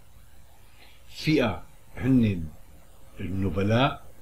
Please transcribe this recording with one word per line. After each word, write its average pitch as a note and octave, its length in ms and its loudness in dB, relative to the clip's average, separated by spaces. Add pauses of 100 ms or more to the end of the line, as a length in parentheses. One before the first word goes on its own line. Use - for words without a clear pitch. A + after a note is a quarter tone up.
(1080)
فئة C3 540 0 (340)
هن A2+ 460 4 (760)
النبلاء G2 880 0 (160)